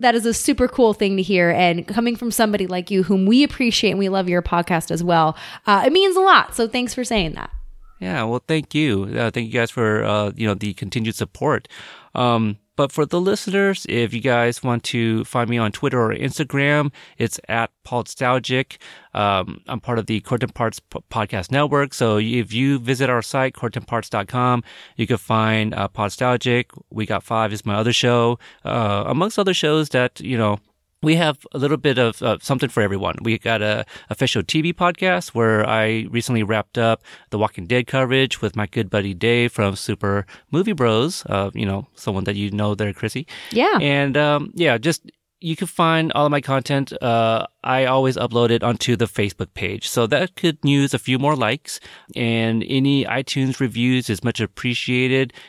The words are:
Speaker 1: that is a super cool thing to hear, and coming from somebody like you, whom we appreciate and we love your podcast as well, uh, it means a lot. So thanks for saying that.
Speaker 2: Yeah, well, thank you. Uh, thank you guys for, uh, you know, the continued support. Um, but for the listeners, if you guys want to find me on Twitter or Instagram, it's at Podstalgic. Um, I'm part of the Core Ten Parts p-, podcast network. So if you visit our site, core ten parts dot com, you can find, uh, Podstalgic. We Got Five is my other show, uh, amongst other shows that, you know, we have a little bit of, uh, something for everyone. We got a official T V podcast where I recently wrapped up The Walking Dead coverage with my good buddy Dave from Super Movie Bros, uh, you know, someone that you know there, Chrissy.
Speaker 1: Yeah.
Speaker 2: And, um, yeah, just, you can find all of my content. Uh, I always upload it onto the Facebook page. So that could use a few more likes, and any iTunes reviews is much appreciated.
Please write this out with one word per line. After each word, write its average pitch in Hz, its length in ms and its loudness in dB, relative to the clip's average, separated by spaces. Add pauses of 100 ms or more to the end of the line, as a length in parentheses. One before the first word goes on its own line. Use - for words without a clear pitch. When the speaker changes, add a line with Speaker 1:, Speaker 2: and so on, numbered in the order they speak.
Speaker 1:
that 240 140 4
is 226 100 0
a 233 80 2
super - 340 0
cool 226 260 4
thing 196 220 0
to 190 80 0
hear, 175 280 4
and 170 360 2
coming 233 300 0
from 240 140 -4
somebody 208 360 0
like 180 240 -6
you, 190 120 4
whom 190 240 4
we 247 160 6
appreciate 240 480 0
and 190 80 -2
we 196 100 0
love 190 180 0
your 175 140 2
podcast 170 500 0
as 165 140 -2
well, 160 320 4 (300)
uh, 202 180 4
it 269 80 6
means 381 240 4
a 381 40 4
lot. 381 320 6
So 226 140 0
thanks 247 260 -4
for 247 120 -4
saying 196 280 0
that. - 160 -10 (500)
Speaker 2:
Yeah, 120 240 -4
well, 117 240 -2
thank 156 260 -2
you. 131 300 2 (120)
Uh, 117 140 0
thank 120 160 -2
you 110 80 -8
guys 117 160 0
for, 110 340 0
uh, 104 320 0
you 110 120 -2
know, 101 80 2
the 104 180 -4
continued 110 400 -4
support. 123 540 -4 (480)
Um, 113 420 0 (180)
but 139 160 0
for 151 140 0
the 175 160 0
listeners, 196 680 0
if 117 240 0
you 113 100 -4
guys 120 420 0
want 120 220 -2
to 113 400 0
find 120 220 -2
me 120 120 -2
on 107 120 0
Twitter 131 300 -2
or 110 140 0
Instagram, 139 760 -2 (280)
it's 117 280 -4
at 113 220 -2 (160)
Podstalgic. 127 920 -2 (360)
Um, 98 540 0
I'm 120 120 -8
part 120 200 -2
of 98 80 -6
the 110 140 -2
Core 120 180 -4
Ten 117 100 -2
Parts 113 300 -4
p-, - 180 -16 (140)
podcast 104 400 -4
network. 143 420 0
So 110 240 2
if 110 340 -2
you 135 280 0
visit 127 320 0
our 117 100 2
site, 131 320 -2
core 120 160 -6
ten 101 140 -8
parts 117 260 -6
dot 104 180 -2
com, 123 360 0 (320)
you 117 100 -2
can 117 120 0
find, 110 580 2
uh, 98 120 -2
Podstalgic. 123 840 0 (180)
We 107 160 -6
Got 98 160 -2
Five 113 320 -2
is 107 140 -8
my 101 80 0
other 113 180 2
show, 120 460 2 (260)
uh, 104 400 -2
amongst 170 320 -2
other 190 160 2
shows 156 360 0
that, 123 300 0
you 120 200 0
know, 104 180 2 (460)
we 156 120 4
have 156 360 0
a 151 60 -8
little 143 200 0
bit 131 200 0
of, 117 240 2
uh, 110 220 0
something 131 260 0
for 110 140 0
everyone. 98 400 -2
We 113 160 0
got 113 240 0
a 107 240 -2 (240)
official 113 320 0
T 156 180 0
V 170 100 -2
podcast 180 580 0
where 110 380 2
I 110 440 0
recently 117 320 0
wrapped 107 340 -2
up 113 240 2 (300)
The 104 80 -4
Walking 95 260 -2
Dead 123 220 -2
coverage 131 520 0
with 107 160 -4
my 104 120 -2
good 110 240 -4
buddy 101 240 -2
Dave 120 360 2
from 98 240 0
Super 101 520 -4 (240)
Movie 196 220 0
Bros, 123 520 0
uh, 98 300 -2
you 110 100 -2
know, 98 300 -4
someone 95 300 -4
that 98 100 -2
you 101 160 -4
know 104 240 0
there, 104 180 -4
Chrissy. 127 320 -6 (240)
Speaker 1:
Yeah. 269 320 2
Speaker 2:
And, 143 340 2
um, 147 380 2
yeah, 151 240 4
just, 147 320 -2 (340)
you 160 120 -4
can 190 100 -6
find 160 460 2
all 147 160 2
of 143 40 2
my 143 80 2
content. 139 640 -2
Uh, 113 460 2 (160)
I 127 220 2
always 131 300 2
upload 117 360 2
it 117 100 4
onto 120 340 0
the 110 100 0
Facebook - 500 -4
page. 98 340 -6
So 120 160 2
that 147 300 0
could 160 260 -2
use 139 320 2
a 127 60 -2
few 127 180 -2
more 143 180 2
likes, 123 440 -4 (360)
and 113 520 0
any 135 380 2
iTunes 131 540 -4
reviews 127 480 0
is 101 160 -4
much 123 160 -2
appreciated. 127 920 -2 (160)